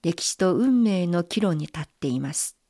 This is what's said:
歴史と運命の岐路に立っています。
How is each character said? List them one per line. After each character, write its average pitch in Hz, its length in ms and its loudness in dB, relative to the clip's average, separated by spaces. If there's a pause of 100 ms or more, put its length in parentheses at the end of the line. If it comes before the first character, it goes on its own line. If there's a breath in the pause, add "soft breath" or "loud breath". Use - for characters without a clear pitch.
歴 165 220 -2
史 - 140 -4
と 185 180 2
運 247 280 4
命 185 240 2
の 175 160 0
岐 208 160 -4
路 190 160 2
に 151 120 -4
立 - 120 -12
っ 151 80 -8
て - 200 -8
い 127 120 0
ま 139 140 -6
す。 - 240 -6 (120)